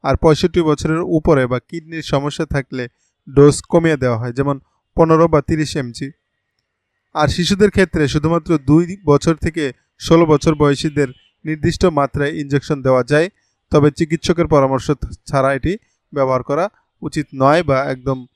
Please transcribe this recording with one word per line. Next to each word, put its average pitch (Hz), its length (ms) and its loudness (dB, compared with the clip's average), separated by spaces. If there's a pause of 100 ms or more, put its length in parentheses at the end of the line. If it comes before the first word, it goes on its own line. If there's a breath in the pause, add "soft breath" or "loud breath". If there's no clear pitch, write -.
আর 139 120 -2
পঁয়ষট্টি 165 460 2
বছরের 160 400 -2
উপরে 156 460 0
বা 123 120 -2
কিডনির 160 420 -12
সমস্যা 143 440 -4
থাকলে 131 420 -6 (480)
ডোজ 143 260 6
কমিয়ে 165 360 0
দেওয়া 123 200 -2
হয়, 120 160 -6
যেমন 139 260 -2 (360)
পনেরো 160 320 4
বা 156 140 2
তিরিশ 160 360 -4
এমজি। 135 340 -10 (1000)
আর 151 140 2
শিশুদের 185 420 0
ক্ষেত্রে 175 380 0
শুধুমাত্র 156 500 -2
দুই 160 480 2
বছর 147 300 2
থেকে 156 380 -6 (260)
ষোলো 165 260 4
বছর 156 300 0
বয়সীদের 143 520 0 (380)
নির্দিষ্ট 156 400 -2
মাত্রায় 143 460 0
ইনজেকশন 143 500 -4
দেওয়া 127 220 2
যায়, 147 260 0 (420)
তবে 147 200 4
চিকিৎসকের 160 560 -2
পরামর্শ 135 440 0 (340)
ছাড়া 135 280 0
এটি 156 240 -4 (360)
ব্যবহার 131 300 -2
করা 165 260 -4 (320)
উচিত 151 340 -8
নয় 143 280 2
বা 139 220 0
একদম 131 500 -8